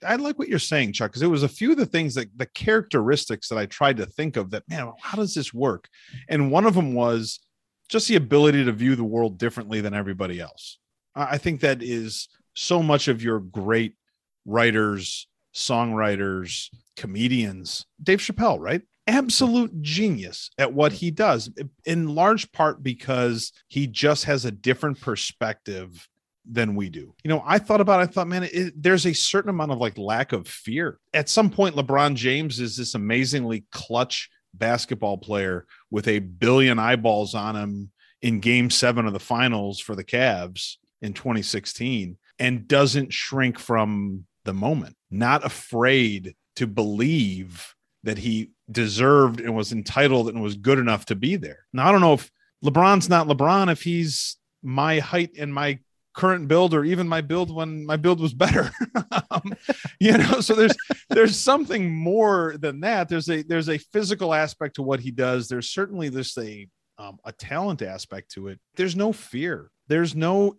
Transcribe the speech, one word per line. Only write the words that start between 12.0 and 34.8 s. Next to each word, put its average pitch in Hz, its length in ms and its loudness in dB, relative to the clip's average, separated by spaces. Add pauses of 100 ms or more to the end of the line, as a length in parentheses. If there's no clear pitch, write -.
so 175 260 0
much 147 280 2
of 117 120 0
your 113 200 -2
great 104 540 -2 (500)
writers, 107 840 0 (260)
songwriters, 104 1160 -2 (260)
comedians. 104 920 -4 (160)
Dave 185 180 2
Chappelle, 208 400 -2
right? 131 220 -2 (260)
Absolute 240 720 2
genius 151 760 -4
at 131 160 2
what 147 200 4
he 175 180 -4
does, 147 380 0 (360)
in 165 300 -2
large 202 360 2
part 151 320 0
because 123 680 -2 (160)
he 139 200 -2
just 143 380 0
has 139 200 -2
a 120 60 -4
different 127 500 -2
perspective 98 1040 -8 (440)
than 113 240 0
we 98 140 -4
do. 80 240 -16 (100)
You 151 60 -4
know, 156 160 0
I 175 140 4
thought 208 220 2
about 190 200 4
it, - 20 4
I 175 80 0
thought, 180 160 -2
man, 180 160 -4
it, 175 380 -4
there's 180 240 4
a 175 80 2
certain 202 360 0
amount 156 220 -2
of, 131 60 -2
like, 113 200 -2
lack 110 340 -2
of 95 160 -4
fear. 147 520 -6 (140)
At 156 160 0
some 214 200 4
point, 190 260 2
LeBron 139 400 2
James 131 440 -2
is 117 160 -6
this 123 200 -8
amazingly 117 760 -2
clutch - 580 -4 (240)
basketball 113 640 -2